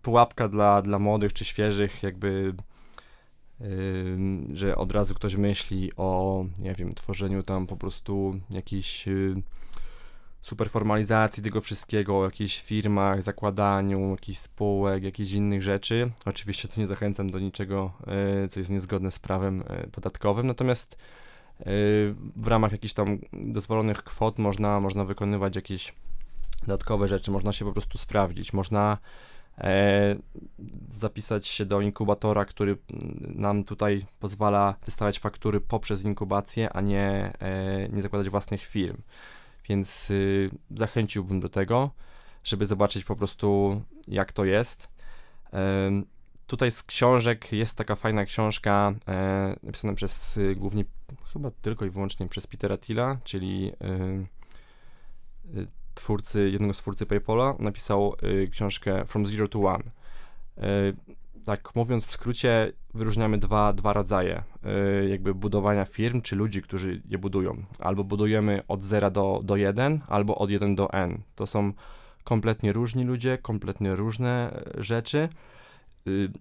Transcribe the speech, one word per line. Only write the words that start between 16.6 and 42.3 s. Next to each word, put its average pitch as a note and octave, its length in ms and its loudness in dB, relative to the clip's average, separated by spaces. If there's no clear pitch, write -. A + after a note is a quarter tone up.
tu - 120 -4
nie G#2 80 0
zachęcam G2 420 -2
do F#2+ 100 -4
niczego, F#2+ 520 -2
e, G2 400 2
co F#2+ 120 -6
jest F#2 120 -4
niezgodne F#2+ 400 0
z - 80 -10
prawem, F#2+ 480 -2
e, F2 200 -6
podatkowym, G#2 600 -2
natomiast, B2 460 0
e, - 60 -14
w A2 120 -4
ramach A2 240 6
jakichś G#2 220 -6
tam G2+ 260 0
dozwolonych A2 720 0
kwot - 360 0
można, G#2 400 2
można G2 260 0
wykonywać G2 500 0
jakieś F#2+ 380 -6
dodatkowe G2+ 460 0
rzeczy, G2 240 0
można G2+ 220 2
się - 120 -4
po G2+ 60 -2
prostu - 260 -2
sprawdzić, - 560 0
można, G#2 440 2
e, G2+ 580 4
zapisać G#2+ 600 -4
się - 180 -2
do G2+ 160 2
inkubatora, G2+ 640 2
który, G2+ 320 0
mm, - 460 -8
nam G2+ 280 0
tutaj G2+ 420 0
pozwala G2+ 560 2
wystawiać - 340 0
faktury G#2 420 0
poprzez G2+ 440 -2
inkubację, G2+ 680 -2
a F#2+ 80 -2
nie, G2 580 2
e, F#2+ 500 -2
nie G#2 120 -2
zakładać G2 280 -2
własnych G2+ 320 -2
firm. F2+ 360 -2
Więc, G2 420 -2
y, G2 380 2
zachęciłbym G#2 640 0
do F#2 100 -2
tego, A#2 400 2